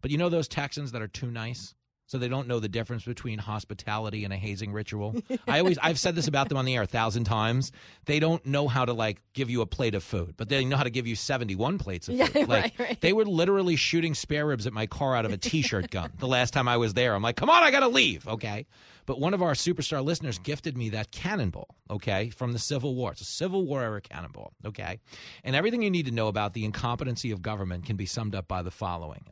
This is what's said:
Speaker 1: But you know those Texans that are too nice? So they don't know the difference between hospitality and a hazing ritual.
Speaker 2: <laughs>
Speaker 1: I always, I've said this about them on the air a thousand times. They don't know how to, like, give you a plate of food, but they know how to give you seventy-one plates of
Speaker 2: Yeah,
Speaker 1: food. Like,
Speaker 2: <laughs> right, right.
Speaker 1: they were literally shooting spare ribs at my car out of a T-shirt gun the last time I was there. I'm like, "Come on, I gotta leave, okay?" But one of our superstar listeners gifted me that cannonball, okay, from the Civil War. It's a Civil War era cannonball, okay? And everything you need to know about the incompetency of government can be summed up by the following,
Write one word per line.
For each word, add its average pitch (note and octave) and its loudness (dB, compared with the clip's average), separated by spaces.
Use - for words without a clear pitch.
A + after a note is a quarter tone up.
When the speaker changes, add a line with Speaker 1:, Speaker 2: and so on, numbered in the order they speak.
Speaker 1:
But C#3 -4
you D3 2
know F3 4
those E3 2
Texans C#3+ -4
that A#2 -4
are G#2+ -6
too B2 -6
nice? A#2+ -8
So - -6
they B2 0
don't C3 -2
know A#2+ 2
the G#2+ -2
difference A2+ -4
between A#2 -6
hospitality G#2+ -4
and G2 -4
a G2 -4
hazing G2+ -6
ritual. G#2+ -4
Speaker 2:
<laughs> - -6
Speaker 1:
I D3 4
always, F3+ 4
I've D#3+ 2
said F3+ 0
this D3+ 0
about C#3 2
them D3 0
on C3 2
the C3 0
air A#2 2
a F#2+ 0
thousand A2+ 0
times. A2+ 2
They D3+ 2
don't E3 2
know C#3+ 2
how B2+ 2
to, A#2+ 2
like, A2 0
give B2+ -2
you B2 2
a A2 2
plate A2+ 0
of G2 0
food, E2+ -4
but G#2+ -4
they C3+ 2
know C3+ 2
how C#3 4
to B2+ -2
give A#2 -4
you A#2 -2
seventy-one A#2+ -2
plates F#2 -6
of B3 -2
Speaker 2:
Yeah, B3+ 4
Speaker 1:
food. D4 2
Like, A3 4
Speaker 2:
<laughs> A#3 -4
right, B3 -2
right. - -4
Speaker 1:
they E3 6
were A3 4
literally F3+ 4
shooting E3 2
spare D3+ -2
ribs B2 0
at A#2+ -2
my G#2+ -2
car C3 0
out A2+ 2
of G#2+ 0
a G2+ -4
T-shirt A#2 0
gun E2 -4
the C3 -2
last B2 4
time C3 4
I A#2+ 4
was A2+ 2
there. B2 4
I'm G2+ 2
like, A#2 2
"Come B3+ 4
on, E4+ 10
I D#4 8
gotta C4+ 6
leave, G#3+ 4
okay?" G#2+ -4
But C3 -4
one E3+ 2
of F3+ 2
our E3 2
superstar D#3 0
listeners C#3+ -2
gifted B2 -6
me A2+ -2
that G#2+ -4
cannonball, E3 -4
okay, G#2 -2
from B2 -4
the A#2 -2
Civil C3+ -2
War. B2 -2
It's - -12
a - -14
Civil F#3 -2
War C#3 -2
era G#2+ -4
cannonball, - -12
okay? G2 -8
And C3 0
everything A3+ 2
you G#3 2
need E3+ 2
to B2+ -2
know A2+ 2
about G#2 -2
the A2 -4
incompetency A#2+ -2
of G2+ -4
government F#2 -4
can G#2+ -2
be G2 -2
summed G#2+ -4
up F#2+ -6
by F#2 -4
the F2+ -6
following, E2+ -6